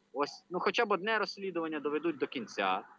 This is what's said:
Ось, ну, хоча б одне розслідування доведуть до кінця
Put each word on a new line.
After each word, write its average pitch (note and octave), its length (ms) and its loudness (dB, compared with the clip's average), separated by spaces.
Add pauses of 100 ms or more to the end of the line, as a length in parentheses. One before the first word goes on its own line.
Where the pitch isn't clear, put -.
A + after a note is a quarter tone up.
(140)
Ось, C#3+ 360 -2
ну, F3 100 -2
хоча G#3+ 260 2
б G3+ 60 2
одне G#3 260 2
розслідування E3+ 640 -2
доведуть D3+ 380 0
до C3 100 0
кінця G2+ 540 0 (180)